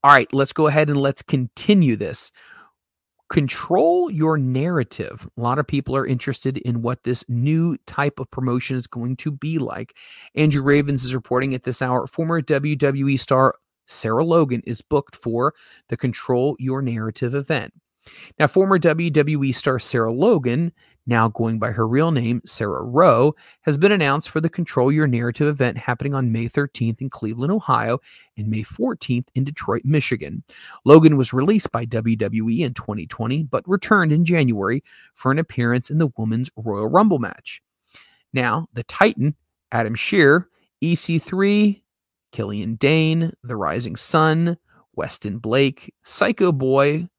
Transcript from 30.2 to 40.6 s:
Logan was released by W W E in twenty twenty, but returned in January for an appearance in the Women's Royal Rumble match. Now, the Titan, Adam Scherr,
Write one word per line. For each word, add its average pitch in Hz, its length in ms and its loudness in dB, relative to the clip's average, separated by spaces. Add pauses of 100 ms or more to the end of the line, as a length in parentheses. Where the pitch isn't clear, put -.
Logan 151 320 10
was 123 160 -2
released 165 380 0
by 117 120 -4
W 113 320 -2
W 107 320 -4
E 117 140 -2
in 123 100 -4
twenty 104 340 -10
twenty, 127 360 -4
but 131 260 -6
returned 185 440 2
in 165 120 4
January 127 580 0 (320)
for - 160 -2
an 139 80 0
appearance 123 520 -2
in 151 80 0
the 156 180 2
Women's 113 400 -2
Royal 107 320 -4
Rumble 180 300 4
match. - 420 -10 (720)
Now, 127 400 -2
the 120 120 -10
Titan, 151 500 2 (380)
Adam 113 220 -2
Scherr, 165 520 2 (340)